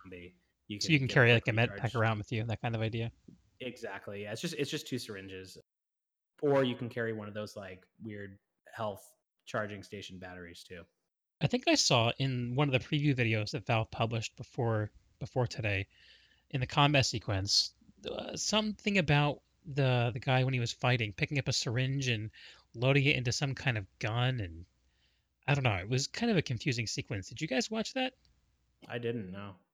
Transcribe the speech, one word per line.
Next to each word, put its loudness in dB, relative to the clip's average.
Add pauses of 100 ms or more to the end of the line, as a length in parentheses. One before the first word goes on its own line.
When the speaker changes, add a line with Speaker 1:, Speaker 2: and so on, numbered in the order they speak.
Speaker 1:
zombie, -16 (340)
you -6
Speaker 2:
So -4
you 6
Speaker 1:
can 0
Speaker 2:
can -
Speaker 1:
get -4
a -6
Speaker 2:
carry, 8
Speaker 1:
quick 4
Speaker 2:
like, 0
a 0
med 2
Speaker 1:
recharge. -6
Speaker 2:
pack -14
around 2
with -8
you, -2
that -4
kind -4
of -2
idea? -2 (500)
Speaker 1:
Exactly. -10
Yeah, -8
it's -8
just, -6
it's -4
just -6
two -6
syringes. -12 (840)
Or 4
you 0
can -6
carry -2
one -6
of -14
those, -8
like, -14 (180)
weird -12 (340)
health -6 (440)
charging -6
station -14
batteries -14
too. -16 (580)
Speaker 2:
I 0
think 0
I 6
saw 4
in -2
one 4
of 0
the 2
preview 2
videos 2
that -6
Valve 2
published -2
before, 0 (300)
before 0
today, -2 (640)
in 0
the 0
combat 6
sequence, 0 (380)
uh, -6
something 0
about 4 (260)
the, 4
the -6
guy 4
when 0
he 2
was -2
fighting, 2
picking -2
up -2
a 0
syringe 0
and -2 (440)
loading 4
it 6
into 0
some -2
kind -2
of -8 (120)
gun, 0
and -8 (800)
I 4
don't -2
know. 4
It -6
was 0
kind -2
of 4
a 4
confusing -2
sequence. -6
Did -12
you -4
guys 0
watch -4
that? -2 (720)
Speaker 1:
I -6
didn't, -4
no. -10 (220)